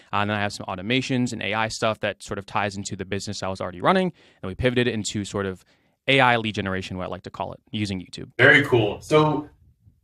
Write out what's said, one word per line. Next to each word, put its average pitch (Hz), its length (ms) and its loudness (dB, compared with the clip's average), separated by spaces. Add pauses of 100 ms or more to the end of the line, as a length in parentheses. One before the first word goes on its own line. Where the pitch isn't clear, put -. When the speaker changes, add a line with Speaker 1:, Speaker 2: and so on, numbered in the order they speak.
(100)
Speaker 1:
Uh, 101 80 0
and 104 120 0
then 107 80 0
I - 20 -2
have 104 140 0
some 101 100 -12
automations 120 680 0
and 101 80 -6
A 98 100 -2
I 110 160 0
stuff 110 320 -2
that 104 220 -4
sort 101 160 -8
of 98 80 -10
ties 101 320 -2
into 101 180 -8
the 95 80 -8
business 98 380 -6
I 95 60 -4
was 95 120 -6
already 92 220 -8
running. 185 320 2 (260)
And 95 80 -8
we 92 60 -8
pivoted 123 340 2
it 110 60 0
into 104 320 -4
sort 101 180 -4
of 92 220 -8 (400)
A 135 140 6
I 123 180 6
lead 107 160 -4
generation, 95 420 -4
what 90 80 -6
I 90 40 -6
like 90 160 -10
to - 60 -12
call 95 220 -8
it, - 80 -16 (120)
using 98 280 -2
YouTube. - 380 -14
Speaker 2:
Very 139 240 6
cool. 107 400 2
So 151 480 2 (520)